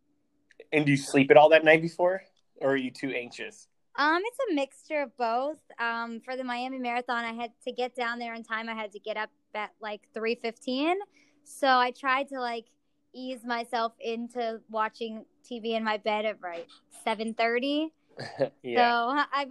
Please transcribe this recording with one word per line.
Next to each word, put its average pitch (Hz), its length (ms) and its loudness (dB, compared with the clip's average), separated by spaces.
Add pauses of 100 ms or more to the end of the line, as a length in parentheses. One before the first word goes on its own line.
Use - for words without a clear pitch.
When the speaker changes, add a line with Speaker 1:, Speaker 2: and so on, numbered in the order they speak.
(720)
Speaker 1:
And 151 140 4
do 143 60 6
you 135 60 6
sleep 139 320 4
at 147 80 6
all 151 120 10
that 156 140 8
night 160 180 8
before, 180 420 -2 (380)
or 135 100 2
are 139 40 4
you 131 140 -2
too 131 220 -6
anxious? 120 560 -8 (280)
Speaker 2:
Um, 311 300 2
it's 480 120 -8 (120)
a 330 60 0
mixture 285 480 -4
of 240 140 -10
both. 247 400 -2 (200)
Um, 233 440 -4
for 262 140 -10
the 254 80 -6
Miami 254 360 -6
Marathon, 240 440 -4
I 226 100 -6
had 233 180 -8 (140)
to 254 60 -6
get 247 240 -4
down 240 220 -4
there 233 160 -8
in 233 100 -10
time. 226 260 -6
I 226 40 -8
had 220 200 -8
to 208 60 -16
get 214 180 -8
up 214 120 -4 (240)
at, 208 260 -6
like, 214 220 -8 (140)
three 226 180 -2
fifteen. 254 640 -2 (460)
So - 240 -2
I 247 240 6
tried 269 380 -2
to, 269 100 -8
like, 233 260 -6 (480)
ease 254 320 -10
myself 233 540 -2
into 233 680 -6
watching 220 560 -6 (180)
T 240 160 -10
V 226 160 -4
in 220 80 -2
my 214 140 0
bed 214 280 -2
at, 208 160 -4
right, 170 240 -10 (380)
seven 226 320 -4
thirty. 277 580 0 (240)
Speaker 1:
<laughs> - 340 -4 (120)
Yeah. - 140 -2
Speaker 2:
So 240 420 4 (120)
I, 277 200 0